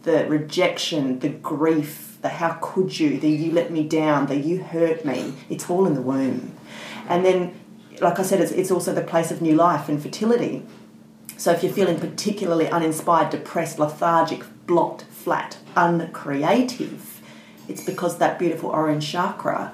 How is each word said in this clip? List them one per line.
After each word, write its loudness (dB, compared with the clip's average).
the 4
rejection, 0
the -2
grief, -2
the -2
"how -2
could -2
you," 2
the 2
"you 0
let 0
me 0
down," 2
the -2
"you 0
hurt 0
me," -4
it's -8
all 4
in 2
the -2
womb. -2
And 2
then, 2
like 2
I 0
said, 2
it's, 2
it's 0
also 0
the -2
place 0
of -4
new 4
life 4
and -2
fertility. 0
So 2
if 2
you're 0
feeling 2
particularly 0
uninspired, 2
depressed, -4
lethargic, 2
blocked, 2
flat, -4
uncreative, 0
it's -12
because -4
that 2
beautiful -2
orange 0
chakra -2